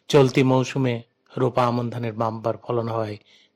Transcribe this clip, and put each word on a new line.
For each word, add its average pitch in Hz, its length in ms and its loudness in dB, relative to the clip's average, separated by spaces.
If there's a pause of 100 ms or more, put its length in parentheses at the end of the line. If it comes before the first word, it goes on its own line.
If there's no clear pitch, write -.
চলতি 135 360 4
মৌসুমে 127 600 0 (340)
রোপা 127 280 0
আমন 120 240 -2
ধানের 117 240 -8
বাম্পার 110 440 -4
ফলন 117 320 -4
হওয়ায় 110 280 -6 (380)